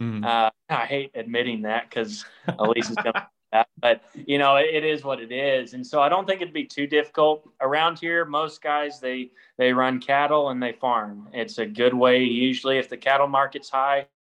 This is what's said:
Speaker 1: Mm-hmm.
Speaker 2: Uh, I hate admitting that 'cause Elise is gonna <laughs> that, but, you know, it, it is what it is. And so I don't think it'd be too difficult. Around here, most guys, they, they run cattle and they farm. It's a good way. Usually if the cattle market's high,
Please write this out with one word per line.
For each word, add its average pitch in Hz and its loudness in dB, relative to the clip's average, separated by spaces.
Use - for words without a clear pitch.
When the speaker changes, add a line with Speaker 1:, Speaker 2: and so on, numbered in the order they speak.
Speaker 1:
Mm-hmm. 110 -4
Speaker 2:
Uh, 117 2
I 123 -2
hate 139 -6
admitting 117 -4
that 110 -4
'cause 107 -6
Elise 110 0
is 110 -8
gonna 113 -4
<laughs> - -20
that, 110 4
but, 117 2
you 143 -2
know, 139 6
it, 147 4
it 151 -2
is 151 -2
what 131 -4
it 113 -14
is. 131 -2
And 127 -12
so 151 0
I 143 6
don't 185 0
think 185 -2
it'd 165 -8
be 147 -4
too 143 -6
difficult. 151 2
Around 156 0
here, 170 -2
most 151 -4
guys, 147 -2
they, 127 -6
they 127 2
run 127 2
cattle 143 2
and 127 -6
they 120 -4
farm. 110 -2
It's 113 -6
a 113 -2
good 117 2
way. 127 4
Usually 127 0
if 123 -4
the 123 -12
cattle 139 2
market's 135 -2
high, 139 0